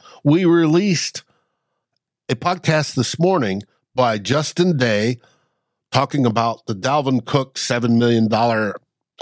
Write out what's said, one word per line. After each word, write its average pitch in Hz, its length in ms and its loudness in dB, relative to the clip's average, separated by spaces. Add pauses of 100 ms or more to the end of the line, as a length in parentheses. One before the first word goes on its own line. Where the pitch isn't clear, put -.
(240)
We 160 220 4
released 170 800 2 (1040)
a 131 60 -4
podcast 160 580 -2
this - 240 -2
morning 139 460 0 (320)
by 117 240 0
Justin 147 580 0
Day 117 420 0 (720)
talking 139 340 0
about 113 420 -2
the 113 80 -4
Dalvin 131 500 -2
Cook 135 320 -2
seven 117 400 0
million 117 300 2
dollar 110 480 -2 (460)